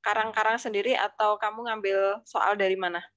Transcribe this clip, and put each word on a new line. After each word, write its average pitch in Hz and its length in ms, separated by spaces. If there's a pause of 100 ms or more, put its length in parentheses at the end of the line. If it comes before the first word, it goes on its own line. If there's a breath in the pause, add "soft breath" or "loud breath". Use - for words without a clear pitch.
karang-karang 220 560
sendiri 226 400
atau 208 400
kamu 220 320
ngambil 196 560
soal 208 320
dari 190 180
mana? 175 240 (180)